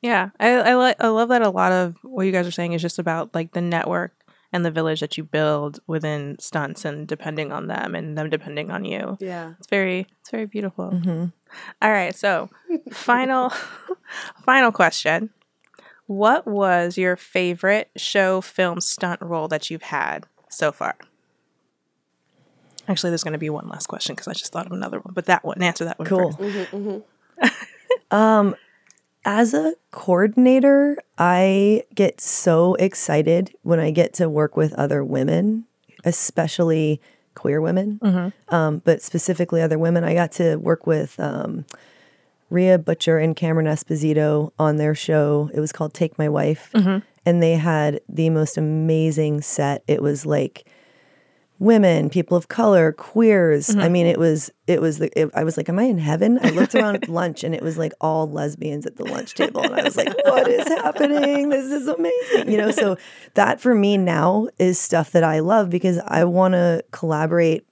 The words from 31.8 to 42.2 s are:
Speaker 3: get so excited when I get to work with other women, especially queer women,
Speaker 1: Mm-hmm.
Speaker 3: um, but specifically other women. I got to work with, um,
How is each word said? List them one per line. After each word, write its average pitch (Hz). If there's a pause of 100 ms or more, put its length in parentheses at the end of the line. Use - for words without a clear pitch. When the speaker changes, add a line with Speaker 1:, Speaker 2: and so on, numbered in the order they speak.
Speaker 3:
get -
so 175
excited 170 (100)
when 165
I 156
get 165
to 170
work 151
with 156
other 143
women, 160 (400)
especially 160 (340)
queer 147
women, 190
Speaker 1:
Mm-hmm. 185
Speaker 3:
um, 156
but 165
specifically 170
other 160
women. 170
I 165
got 170
to 165
work 165
with, 151
um, 147 (840)